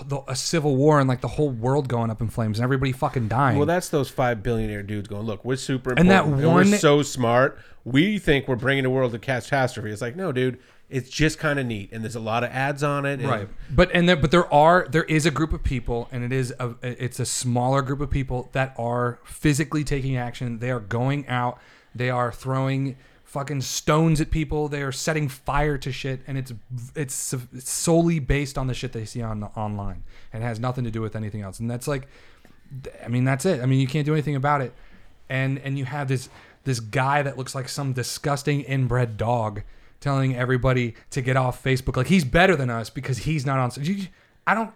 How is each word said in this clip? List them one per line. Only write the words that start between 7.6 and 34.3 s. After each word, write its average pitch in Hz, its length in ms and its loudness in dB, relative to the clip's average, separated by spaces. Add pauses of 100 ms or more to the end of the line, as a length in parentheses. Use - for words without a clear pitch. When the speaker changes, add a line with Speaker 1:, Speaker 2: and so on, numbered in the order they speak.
Speaker 2:
We 165 320 2
think 139 300 2
we're 135 80 0
bringing 131 280 0
the 127 60 2
world 127 220 2
to 110 80 -8
catastrophe." 120 720 -2
It's 104 100 -10
like, 120 140 -6
"No, 185 160 -4
dude, 127 260 0 (320)
it's 131 200 -6
just 151 300 0
kinda 143 240 -2
neat, 107 280 -6
and 113 120 -8
there's 107 120 -8
a 117 40 -6
lot 113 240 -2
of 120 80 -4
ads 139 320 -4
on 143 220 -2
it." 139 140 -2
And 120 100 -4
Speaker 1:
Right. 104 180 -2 (220)
But, 165 240 6
and 175 140 4
there, 180 80 6
but 147 160 2
there 175 220 6
are, 160 360 8
there 156 160 2
is 156 200 2
a 170 60 6
group 139 220 -2
of 170 100 -4
people, 120 480 -2
and 123 120 -6
it 123 80 -4
is 131 280 -2
a, 120 220 -6
it's 123 380 -6
a 120 60 -2
smaller 123 560 0
group 135 180 -4
of 139 100 -4
people 127 440 -2
that 131 240 -2
are 120 480 -2
physically 151 580 0
taking 135 320 -2
action. 120 440 -6
They 123 120 -4
are 123 80 -4
going 123 480 -2
out. 123 320 -2 (360)
They 123 140 -2
are 123 220 0
throwing 135 640 -2 (280)
fucking 139 380 -6
stones 156 600 2
at 160 100 -2
people. 151 380 0
They 143 140 -4
are 135 80 -4
setting 151 360 -2
fire 143 520 -2
to 135 120 -6
shit, 131 360 -6
and 135 100 -6
it's, 131 160 -8 (420)
it's, - 380 -6
it's 123 380 -10
solely 170 480 4
based 139 380 -2
on 131 100 -2
the 123 80 -2
shit 123 180 -6
they 110 120 -6
see 123 180 -8
on, 110 200 -6 (120)
online, 101 480 -4 (280)
and 113 120 -6
has 117 160 -4
nothing 127 240 -2
to 117 80 -4
do 113 100 -4
with 110 140 -4
anything 107 260 -6
else. 95 180 -10
And 117 100 -4
that's 120 180 -6
like, 135 200 -4 (960)
I - 40 -10
mean, 123 180 2
that's 135 200 0
it. 165 160 2
I 127 40 -2
mean, 131 140 4
you 135 80 2
can't 147 180 0
do 151 80 2
anything 147 220 0